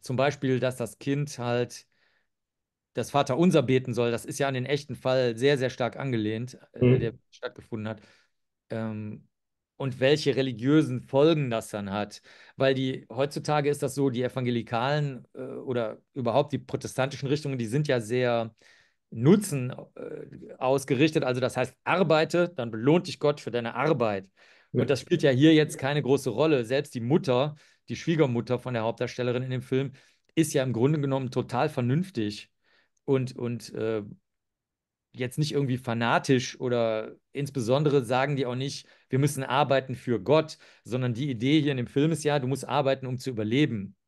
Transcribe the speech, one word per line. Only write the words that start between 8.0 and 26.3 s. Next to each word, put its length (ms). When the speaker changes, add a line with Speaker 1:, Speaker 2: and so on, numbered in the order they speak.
Speaker 1:
Ähm, 600
und 220
welche 360
religiösen 680
Folgen 480
das 200
dann 200
hat. 320
Weil 200
die, 340
heutzutage 580
ist 140
das 140
so, 160
die 100
Evangelikalen, 1120
äh, 60
oder 600
überhaupt 380
die 80
protestantischen 680
Richtungen, 300
die 80
sind 220
ja 120
sehr 540
Nutzen, 640
äh, 640
ausgerichtet. 640
Also 180
das 160
heißt, 260
arbeite, 680
dann 200
belohnt 380
dich 120
Gott 220
für 80
deine 240
Arbeit. 560
Speaker 2:
Ja. 100
Speaker 1:
Und 100
das 100
spielt 220
ja 80
hier 240
jetzt 240
keine 240
große 260
Rolle. 340